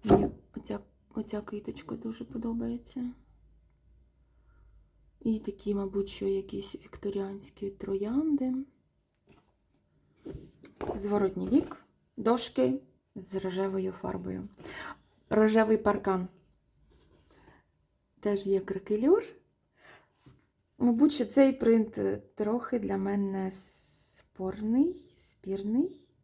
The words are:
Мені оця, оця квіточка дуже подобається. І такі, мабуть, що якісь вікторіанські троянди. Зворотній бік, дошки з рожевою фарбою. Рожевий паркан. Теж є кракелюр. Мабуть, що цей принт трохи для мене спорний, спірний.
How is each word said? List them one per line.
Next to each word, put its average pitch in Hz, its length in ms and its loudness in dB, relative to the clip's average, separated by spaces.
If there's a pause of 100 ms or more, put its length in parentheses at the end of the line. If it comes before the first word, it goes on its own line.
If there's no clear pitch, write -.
Мені - 240 6 (280)
оця, - 220 -8 (360)
оця 214 260 -6
квіточка 214 560 -10
дуже 226 280 -8
подобається. 233 880 -6 (2000)
І 220 180 0
такі, 208 360 -4
мабуть, 196 340 -2
що - 180 -6
якісь 196 480 -4
вікторіанські 196 960 -8
троянди. 254 840 -2 (2500)
Зворотній 196 520 0
бік, - 360 2 (320)
дошки 254 640 2 (340)
з 196 200 -12
рожевою 190 580 -2
фарбою. 185 560 -8 (840)
Рожевий 220 460 6
паркан. 196 520 0 (1900)
Теж 202 260 0
є 196 140 4
кракелюр. 214 640 2 (1500)
Мабуть, 240 340 6
що 247 140 0
цей 269 260 6
принт 226 480 2 (340)
трохи 226 440 -2
для 196 180 -2
мене 196 560 -2
спорний, 214 1400 -2 (220)
спірний. 208 920 -4 (140)